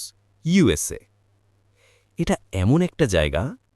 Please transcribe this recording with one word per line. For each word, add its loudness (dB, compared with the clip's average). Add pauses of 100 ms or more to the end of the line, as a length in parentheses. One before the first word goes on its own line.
(440)
ইউএসএ। 0 (1200)
এটা -2 (160)
এমন 2
একটা -2
জায়গা, 0 (340)